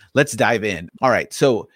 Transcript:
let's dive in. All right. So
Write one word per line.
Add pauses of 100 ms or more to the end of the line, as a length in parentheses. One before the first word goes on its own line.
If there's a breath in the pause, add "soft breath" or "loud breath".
(140)
let's
dive
in. (120)
All
right.
So